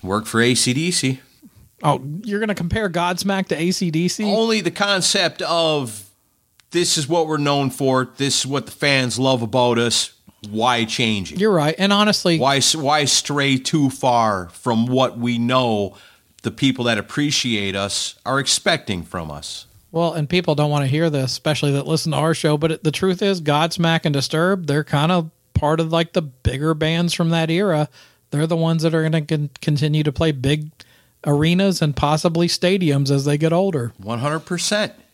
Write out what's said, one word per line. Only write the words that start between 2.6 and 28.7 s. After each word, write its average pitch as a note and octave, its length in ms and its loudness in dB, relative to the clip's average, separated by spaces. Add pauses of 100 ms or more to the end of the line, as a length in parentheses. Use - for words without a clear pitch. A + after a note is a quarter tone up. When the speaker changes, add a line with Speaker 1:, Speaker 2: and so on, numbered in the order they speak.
Speaker 2:
Godsmack F3+ 600 -2
to D3+ 120 -2
A F3 100 2
C F3+ 200 -2
D E3 180 0
C? G#3+ 160 -4
Speaker 1:
Only A3 380 2
the E3+ 80 -2
concept F#3+ 720 0
of D3+ 600 -2 (680)
this E3+ 260 0
is D3 120 -4
what E3 200 2
we're D#3 80 -2
known C#3+ 340 2
for. C3 460 0
This C#3 240 0
is C3+ 60 -4
what C3+ 200 -4
the - 60 -18
fans C3 460 0
love C3 240 2
about A#2+ 360 2
us. A#2 340 0 (360)
Why A2+ 380 2
change A2 460 -2
it? D#2 60 -8
Speaker 2:
You're G#3 140 2
right. D#3+ 260 2
And G3 140 2
honestly, G3+ 460 2
Speaker 1:
Why C#3 200 2
s-, - 180 2
why D3 280 2
stray C#3 540 0
too C#3+ 320 2
far A2+ 600 0
from A#2 360 0
what B2+ 320 0
we A#2+ 200 -2
know A#2 560 0 (480)
the A#2 80 -2
people C3 360 0
that A#2 120 2
appreciate G#2+ 760 -2
us - 380 -4 (100)
are C3+ 160 0
expecting - 640 -2
from D#2+ 280 -8
us? - 360 -14 (260)
Speaker 2:
Well, E3 220 -2
and D3+ 140 -2
people F3 260 0
don't D3 160 0
wanna C#3+ 160 0
hear D#3 240 2
this, C3+ 220 -2
especially D3 400 -2
that C#3 140 -2
listen D#3 260 -2
to C#3 60 0
our D#3+ 160 2
show. D3+ 220 0
But D#3+ 160 0
it, - 120 -8
the D#3 80 0
truth F#3 280 -2
is, G3 220 0
Godsmack D#3+ 640 2
and D3 100 0
Disturbed, E3 540 0
they're D3 160 0
kinda D#3+ 460 0 (240)
part D#3 260 2
of, D#3+ 120 -2
like, E3 200 0
the F3+ 100 0
bigger D3 520 -2
bands E3 400 0
from E3 160 0
that E3 200 0
era. E3 380 2 (420)
They're D3+ 160 0
the E3+ 100 0
ones E3 260 2